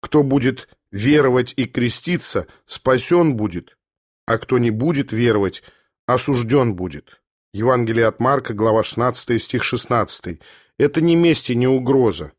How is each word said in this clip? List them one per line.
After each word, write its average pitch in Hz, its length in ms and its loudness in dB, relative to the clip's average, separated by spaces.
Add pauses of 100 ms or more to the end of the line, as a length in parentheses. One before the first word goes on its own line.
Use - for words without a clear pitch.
Кто - 200 0
будет 135 460 0 (240)
веровать 127 640 2
и 127 100 -2
креститься, - 800 -4 (180)
спасен 143 720 0
будет, 104 420 -6 (480)
а 113 120 0
кто 127 220 0
не 117 100 2
будет 139 440 -2
веровать, 110 500 0 (420)
осужден 123 680 0
будет. 87 460 -12 (320)
Евангелие 117 520 0
от 107 140 -2
Марка, 127 340 0
глава 110 300 2
шестнадцатая, 120 560 -2
стих 113 240 -4
шестнадцатый. 110 760 -4 (360)
Это 147 240 0
не 170 140 4
месть 170 340 2
и 123 60 0
не 123 120 2
угроза. 123 720 0